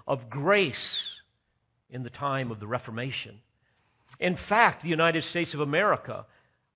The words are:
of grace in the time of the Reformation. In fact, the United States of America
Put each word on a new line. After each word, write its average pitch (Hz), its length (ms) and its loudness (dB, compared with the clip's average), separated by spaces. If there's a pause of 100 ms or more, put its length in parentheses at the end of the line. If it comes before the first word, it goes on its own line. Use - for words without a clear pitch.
of 123 240 -4
grace 151 920 0 (680)
in 127 140 -10
the 120 60 -10
time 135 420 -4
of 104 80 -8
the 104 80 -10
Reformation. 117 760 -6 (800)
In 180 160 2
fact, 214 460 4
the 165 80 -4
United 160 340 4
States 170 300 -2
of 147 80 -4
America 147 640 0 (500)